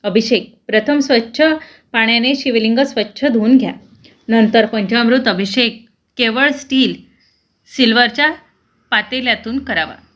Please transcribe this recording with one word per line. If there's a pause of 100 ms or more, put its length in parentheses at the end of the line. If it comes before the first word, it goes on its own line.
अभिषेक: (120)
प्रथम
स्वच्छ (520)
पाण्याने
शिवलिंग
स्वच्छ
धुवून
घ्या. (560)
नंतर
पंचामृत
अभिषेक (340)
केवळ
स्टील, (760)
सिल्वरच्या (600)
पातेल्यातून
करावा. (220)